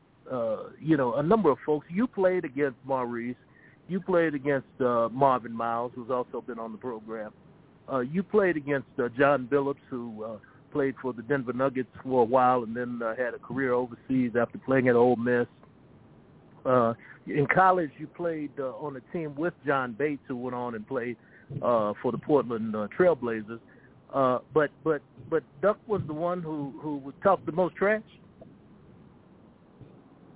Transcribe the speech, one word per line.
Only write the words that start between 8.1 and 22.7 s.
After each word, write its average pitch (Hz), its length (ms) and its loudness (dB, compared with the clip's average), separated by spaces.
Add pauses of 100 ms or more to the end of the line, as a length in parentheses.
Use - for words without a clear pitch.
played 185 340 2
against, 139 300 -2 (100)
uh, 120 180 0
John 139 360 4
Billups, 139 240 0 (160)
who, 117 320 -10
uh, 110 140 -10 (340)
played 135 320 -2
for 127 100 -4
the 113 80 -10
Denver 123 320 -2
Nuggets 127 360 -2 (120)
for 127 220 4
a - 20 4
while 127 380 4
and 110 120 -8
then, 123 280 -6
uh, 113 120 -4
had 117 200 -4
a 107 40 -12
career 127 340 -2
overseas 123 640 -2
after 120 220 0
playing 131 300 2
at 120 80 6
Ole 120 220 6
Miss. 123 280 2 (1200)
Uh, 123 280 4 (320)
in 143 220 0
college, 185 500 4
you 151 100 -12
played, 156 520 -6
uh, 131 120 -4
on 139 240 -10
a 123 60 -14 (120)
team 156 220 -6
with 165 180 -4 (120)
John 131 280 0
Bates, 139 340 -2
who 135 80 -6
went 123 200 -6
on 123 200 -6
and 107 120 -10
played, 120 280 -4 (460)
uh, 107 400 2
for 127 100 -2
the 113 60 -2
Portland, 113 580 0